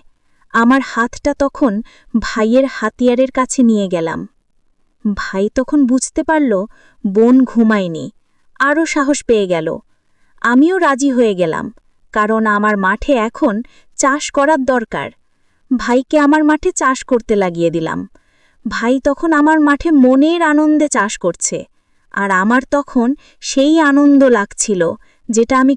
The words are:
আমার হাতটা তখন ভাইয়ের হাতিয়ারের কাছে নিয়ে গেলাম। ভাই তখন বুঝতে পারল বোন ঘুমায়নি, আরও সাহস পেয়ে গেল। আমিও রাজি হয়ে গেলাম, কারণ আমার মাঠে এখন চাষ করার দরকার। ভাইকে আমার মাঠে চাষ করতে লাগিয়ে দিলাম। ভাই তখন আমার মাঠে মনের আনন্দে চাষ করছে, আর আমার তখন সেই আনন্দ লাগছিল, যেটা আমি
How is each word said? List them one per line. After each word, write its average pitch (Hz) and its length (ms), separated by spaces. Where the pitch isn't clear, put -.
আমার 240 340
হাতটা - 500
তখন 247 480
ভাইয়ের 226 480
হাতিয়ারের 247 640
কাছে 262 320
নিয়ে 208 260
গেলাম। 165 400
ভাই 196 400
তখন 269 320
বুঝতে 254 360
পারল 269 440
বোন 233 380
ঘুমায়নি, 208 680
আরও 294 260
সাহস 285 380
পেয়ে 208 220
গেল। 165 320
আমিও 285 380
রাজি 285 320
হয়ে 233 240
গেলাম, 175 380
কারণ 220 340
আমার 208 300
মাঠে 196 360
এখন 226 500
চাষ 277 340
করার 285 340
দরকার। 233 460
ভাইকে 254 420
আমার 302 260
মাঠে 302 280
চাষ 262 320
করতে 226 320
লাগিয়ে 170 340
দিলাম। 165 380
ভাই 233 320
তখন 311 320
আমার 302 280
মাঠে 285 300
মনের 285 520
আনন্দে 302 460
চাষ 240 300
করছে, - 460
আর 196 200
আমার 208 400
তখন 269 440
সেই 302 400
আনন্দ 285 440
লাগছিল, 202 680
যেটা 233 300
আমি 262 180